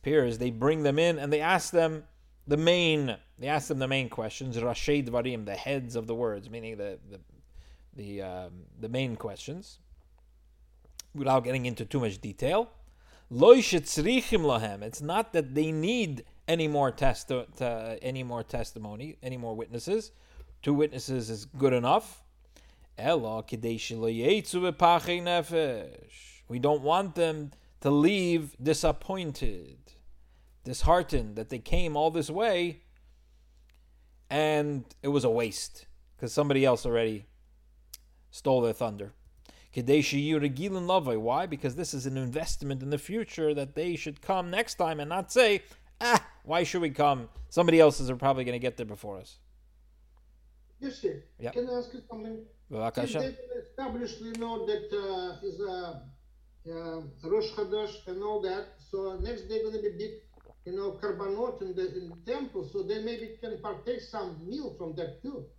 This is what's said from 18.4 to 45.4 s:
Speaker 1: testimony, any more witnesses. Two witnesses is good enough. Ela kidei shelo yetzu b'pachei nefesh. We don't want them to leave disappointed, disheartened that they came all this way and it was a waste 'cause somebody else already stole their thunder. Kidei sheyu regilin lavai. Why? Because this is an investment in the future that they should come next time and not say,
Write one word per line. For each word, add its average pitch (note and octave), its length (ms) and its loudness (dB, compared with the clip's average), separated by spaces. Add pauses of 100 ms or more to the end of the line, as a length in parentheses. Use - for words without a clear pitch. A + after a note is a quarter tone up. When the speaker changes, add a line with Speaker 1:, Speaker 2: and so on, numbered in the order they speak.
Speaker 1:
testimony, A2+ 800 -8
any B2+ 140 -8
more A#2 180 -6
witnesses. A#2+ 560 -4 (500)
Two C#3+ 120 2
witnesses C3+ 560 0
is G#2+ 160 -8
good C3+ 280 2
enough. C3 500 2 (760)
Ela A2+ 460 0
kidei A#2 340 -4
shelo A2+ 360 -4
yetzu F3+ 580 2
b'pachei F3 520 4
nefesh. D#3 1300 -2
We A#2+ 100 -6
don't D3 220 4
want E3+ 340 2
them D#3 360 -2 (300)
to C#3+ 80 2
leave E3+ 720 4
disappointed, C#3+ 1160 -2 (880)
disheartened B2+ 720 2
that A2 140 -8
they B2+ 100 -6
came E3 380 2
all D#3 140 4
this E3 180 -2
way F3 540 0 (1500)
and D3 560 2 (160)
it C#3 80 0
was C#3+ 140 4
a B2 60 4
waste A2+ 560 -2 (320)
'cause A#2+ 140 -8
somebody C#3+ 320 2
else B2+ 220 4
already A2+ 400 0 (1040)
stole C3 300 2
their A2+ 120 2
thunder. G#2 380 -6 (600)
Kidei C3 260 4
sheyu D3 400 0
regilin F3 480 -2
lavai. D3 320 2
Why? B2+ 260 0
Because C#3+ 300 -4
this - 180 -6
is C3+ 120 -6
an C3 100 -4
investment C3+ 680 -4
in C#3 60 -6
the D3 80 -2
future E3 560 -2
that C#3 220 -4
they E3+ 200 -2
should D3 260 -8
come F3+ 280 -2
next G#3+ 260 -2
time D#3+ 240 0
and D3 100 -6
not F#3 220 -4
say, G#3+ 320 6 (360)